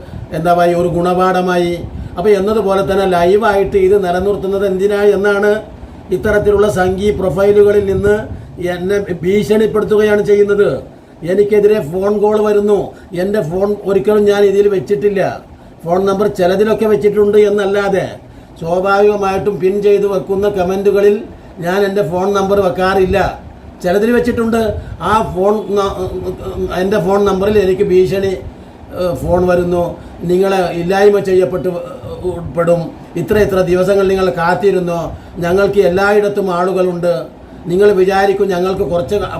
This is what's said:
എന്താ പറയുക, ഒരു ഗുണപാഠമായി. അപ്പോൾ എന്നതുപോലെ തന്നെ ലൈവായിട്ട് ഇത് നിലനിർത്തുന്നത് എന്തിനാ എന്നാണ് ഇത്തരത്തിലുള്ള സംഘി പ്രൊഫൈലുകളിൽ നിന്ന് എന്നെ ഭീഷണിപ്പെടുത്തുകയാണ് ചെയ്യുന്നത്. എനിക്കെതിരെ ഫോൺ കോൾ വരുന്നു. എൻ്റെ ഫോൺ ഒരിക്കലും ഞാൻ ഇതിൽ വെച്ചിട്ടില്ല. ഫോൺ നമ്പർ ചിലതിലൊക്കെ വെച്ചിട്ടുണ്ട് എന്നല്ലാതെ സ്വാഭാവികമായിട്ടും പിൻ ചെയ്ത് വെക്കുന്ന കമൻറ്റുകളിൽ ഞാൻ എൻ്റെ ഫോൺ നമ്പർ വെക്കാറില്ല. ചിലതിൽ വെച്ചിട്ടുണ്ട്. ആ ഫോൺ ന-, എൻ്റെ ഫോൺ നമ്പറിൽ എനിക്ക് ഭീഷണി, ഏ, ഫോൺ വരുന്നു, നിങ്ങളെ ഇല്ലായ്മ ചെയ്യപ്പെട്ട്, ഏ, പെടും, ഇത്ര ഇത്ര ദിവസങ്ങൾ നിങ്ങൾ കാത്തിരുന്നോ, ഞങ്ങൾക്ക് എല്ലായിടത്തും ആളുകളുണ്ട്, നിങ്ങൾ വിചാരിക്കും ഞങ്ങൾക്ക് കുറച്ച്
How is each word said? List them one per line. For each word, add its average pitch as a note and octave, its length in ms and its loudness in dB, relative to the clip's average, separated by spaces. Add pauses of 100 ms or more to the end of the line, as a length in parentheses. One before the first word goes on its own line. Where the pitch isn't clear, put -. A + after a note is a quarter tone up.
(340)
എന്താ E3 200 0
പറയുക, F3 260 2
ഒരു F3 80 0
ഗുണപാഠമായി. F3+ 920 0 (380)
അപ്പോൾ F#3 120 0
എന്നതുപോലെ G3 600 0
തന്നെ F#3+ 140 0
ലൈവായിട്ട് G3 720 2
ഇത് F#3 300 2
നിലനിർത്തുന്നത് F#3+ 600 -2
എന്തിനാ F#3+ 280 0
എന്നാണ് G3+ 680 2 (500)
ഇത്തരത്തിലുള്ള G#3 580 2
സംഘി F#3 420 0
പ്രൊഫൈലുകളിൽ G3+ 720 2
നിന്ന് G3 420 0 (400)
എന്നെ F3+ 460 -4
ഭീഷണിപ്പെടുത്തുകയാണ് G#3 1080 0
ചെയ്യുന്നത്. G3+ 640 2 (400)
എനിക്കെതിരെ G3+ 580 2
ഫോൺ F#3+ 380 -2
കോൾ G#3+ 220 2
വരുന്നു. G#3 500 0 (280)
എൻ്റെ G3+ 220 -2
ഫോൺ F#3+ 340 -2 (100)
ഒരിക്കലും G3+ 400 2
ഞാൻ G3+ 180 4
ഇതിൽ G3+ 240 4
വെച്ചിട്ടില്ല. F#3+ 760 0 (440)
ഫോൺ F#3 200 0
നമ്പർ G3 220 0
ചിലതിലൊക്കെ G#3 580 0
വെച്ചിട്ടുണ്ട് G#3 520 2
എന്നല്ലാതെ G3+ 760 0 (480)
സ്വാഭാവികമായിട്ടും G3 1000 0
പിൻ G3 220 0
ചെയ്ത് G3+ 260 2
വെക്കുന്ന G3 420 -2
കമൻറ്റുകളിൽ G3+ 760 0 (360)
ഞാൻ F3+ 240 -2
എൻ്റെ G3 260 -2
ഫോൺ F#3 240 -2
നമ്പർ G3 260 0
വെക്കാറില്ല. F#3 800 0 (440)
ചിലതിൽ G3+ 340 0
വെച്ചിട്ടുണ്ട്. A3+ 440 0 (480)
ആ G3+ 40 2 (200)
ഫോൺ F#3+ 200 2 (240)
ന-, G3 160 -2 (880)
എൻ്റെ G3 240 0
ഫോൺ G3 140 2 (100)
നമ്പറിൽ G3 360 0
എനിക്ക് F#3+ 260 0
ഭീഷണി, F#3 420 2 (640)
ഏ, F3 40 -2 (200)
ഫോൺ F3 180 2 (100)
വരുന്നു, F3 320 0 (480)
നിങ്ങളെ F#3+ 300 2 (200)
ഇല്ലായ്മ G3 380 4 (100)
ചെയ്യപ്പെട്ട്, F3+ 400 0
ഏ, E3+ 600 -10 (240)
പെടും, E3+ 260 2 (400)
ഇത്ര G#3 140 0 (100)
ഇത്ര F#3+ 140 0 (120)
ദിവസങ്ങൾ F#3+ 400 2
നിങ്ങൾ F#3+ 160 0 (120)
കാത്തിരുന്നോ, F3 600 0 (440)
ഞങ്ങൾക്ക് G3 340 0 (100)
എല്ലായിടത്തും G3 680 0
ആളുകളുണ്ട്, F3 560 -2 (580)
നിങ്ങൾ G3 160 4 (140)
വിചാരിക്കും G3 540 2
ഞങ്ങൾക്ക് F#3 360 -2
കുറച്ച് F3 260 -2 (220)